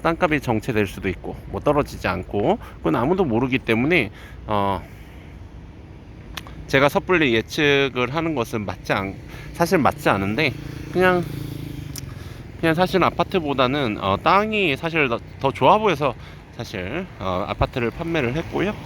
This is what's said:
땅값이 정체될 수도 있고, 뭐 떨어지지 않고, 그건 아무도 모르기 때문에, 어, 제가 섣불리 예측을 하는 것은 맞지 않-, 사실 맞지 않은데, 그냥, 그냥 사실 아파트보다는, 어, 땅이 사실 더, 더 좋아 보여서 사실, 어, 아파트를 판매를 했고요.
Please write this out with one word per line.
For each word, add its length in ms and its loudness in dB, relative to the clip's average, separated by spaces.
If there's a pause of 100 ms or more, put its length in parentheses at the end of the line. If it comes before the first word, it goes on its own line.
땅값이 380 2
정체될 460 0
수도 220 -6
있고, 260 -6 (120)
뭐 140 -6
떨어지지 480 0
않고, 500 0 (180)
그건 200 0
아무도 280 2
모르기 340 2
때문에, 520 2 (360)
어, 360 0 (1800)
제가 220 4
섣불리 460 2
예측을 800 2
하는 200 0
것은 320 -2
맞지 260 -4
않-, 220 0 (400)
사실 240 4
맞지 320 4
않은데, 420 2 (400)
그냥, 320 4 (1400)
그냥 140 4
사실 280 4
아파트보다는, 1000 2
어, 200 4
땅이 540 4
사실 320 0
더, 100 0 (220)
더 100 2
좋아 280 6
보여서 360 2 (420)
사실, 500 -6 (120)
어, 300 -2
아파트를 440 -2
판매를 420 0
했고요. 400 -2 (120)